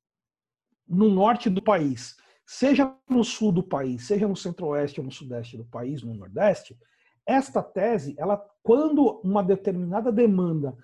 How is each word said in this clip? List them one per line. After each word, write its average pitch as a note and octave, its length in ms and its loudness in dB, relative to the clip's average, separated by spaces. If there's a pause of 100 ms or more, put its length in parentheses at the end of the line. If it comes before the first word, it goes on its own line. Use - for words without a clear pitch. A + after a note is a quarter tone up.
(880)
no G3 220 4
norte G#3 400 2
do F#3 120 0
país, D3+ 540 0 (300)
seja C4+ 500 2 (120)
no B3 160 2
sul - 280 -2
do F3 100 2
país, C3+ 460 -4
seja G#3 200 0
no G3 80 -2
centro-oeste D3 640 -4
ou C3+ 60 -6
no C3 60 -12
sudeste A#2+ 460 -12
do A2+ 80 -14
país, B2 360 -8
no A2+ 140 -10
nordeste, G#2+ 600 -2 (500)
esta C4 360 0
tese, F#3 560 -2
ela, G3 200 -2 (260)
quando C#4+ 580 4
uma G3 220 0
determinada F#3+ 680 -2
demanda F3+ 600 2 (100)